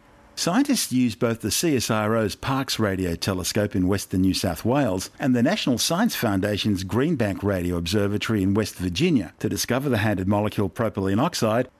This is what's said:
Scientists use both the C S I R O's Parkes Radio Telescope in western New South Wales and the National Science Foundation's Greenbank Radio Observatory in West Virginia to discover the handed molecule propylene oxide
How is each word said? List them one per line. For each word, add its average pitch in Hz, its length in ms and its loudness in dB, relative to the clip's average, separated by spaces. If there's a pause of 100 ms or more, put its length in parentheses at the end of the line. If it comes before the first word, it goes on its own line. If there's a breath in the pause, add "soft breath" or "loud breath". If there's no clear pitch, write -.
(340)
Scientists 240 560 0
use 123 240 2
both 117 280 -2
the 107 80 -2
C 156 260 0
S 110 140 -2
I 107 140 2
R 110 120 2
O's 110 180 0
Parkes 135 440 -4
Radio 95 360 0
Telescope 98 600 -2
in 92 100 2
western 98 360 0
New 95 100 4
South 85 320 -4
Wales 113 540 0
and 127 180 2
the 117 60 4
National 147 340 2
Science 196 380 0
Foundation's 101 680 0
Greenbank 110 600 0
Radio 90 340 0
Observatory 101 640 0
in 98 120 4
West 107 220 0
Virginia 92 640 0
to 107 120 -2
discover 123 400 -2
the 117 80 2
handed 98 280 0
molecule 104 440 0
propylene 101 500 0
oxide 123 480 0 (120)